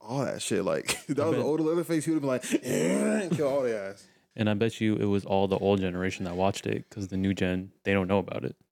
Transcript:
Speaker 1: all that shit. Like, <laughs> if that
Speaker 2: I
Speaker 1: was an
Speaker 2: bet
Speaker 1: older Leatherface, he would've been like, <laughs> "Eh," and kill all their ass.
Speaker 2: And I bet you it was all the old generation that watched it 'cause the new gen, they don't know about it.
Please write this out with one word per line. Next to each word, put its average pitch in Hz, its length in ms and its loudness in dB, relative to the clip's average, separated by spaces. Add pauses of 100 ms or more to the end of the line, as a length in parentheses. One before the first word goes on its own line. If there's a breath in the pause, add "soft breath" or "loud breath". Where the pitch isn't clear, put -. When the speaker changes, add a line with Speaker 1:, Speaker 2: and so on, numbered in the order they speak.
Speaker 1:
all 131 220 -4
that - 180 -4
shit. 98 220 0
Like, 80 300 0
<laughs> - 160 -10
if 147 80 0
that - 20 -2
Speaker 2:
I 143 60 2
Speaker 1:
was 165 100 2
an - 60 0
Speaker 2:
bet - 80 0
Speaker 1:
older 156 140 0
Leatherface, 160 420 0
he 160 60 -2
would've 160 100 0
been 139 80 -2
like, 127 240 -2
<laughs> - 100 0
"Eh," 202 600 2
and 170 120 -2
kill 139 140 2
all 135 140 0
their 110 280 -2
ass. - 160 -18 (280 soft breath)
Speaker 2:
And 107 140 2
I 107 40 2
bet 107 260 0
you 110 160 2
it 110 100 0
was 101 200 2
all 98 240 2
the 95 80 2
old 98 240 4
generation 92 440 -2
that 87 100 -6
watched 95 300 0
it 107 240 -4
'cause 98 200 -8
the 98 80 -6
new 95 160 2
gen, 92 380 -2 (120)
they 98 80 0
don't 98 160 2
know 98 120 4
about - 260 -6
it. - 100 -6 (180)